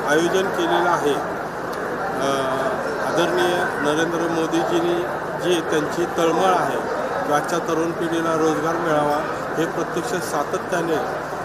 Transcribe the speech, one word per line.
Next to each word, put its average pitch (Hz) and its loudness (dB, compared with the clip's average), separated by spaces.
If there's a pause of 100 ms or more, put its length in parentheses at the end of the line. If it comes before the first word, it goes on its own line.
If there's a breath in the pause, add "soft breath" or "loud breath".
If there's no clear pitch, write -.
आयोजन 170 4
केलेलं 175 2
आहे, 147 2
अ, - -4 (800)
आदरणीय 175 2 (240)
नरेंद्र 160 2
मोदीजींनी 165 2 (420)
जी 175 2
त्यांची 160 0 (120)
तळमळ 170 4
आहे 147 0 (500)
की 147 2
आजच्या 147 0
तरुण 165 0
पिढीला 165 0
रोजगार 160 2
मिळावा, 151 0
हे 160 2
प्रत्यक्ष 165 -4
सातत्याने 165 -2 (500)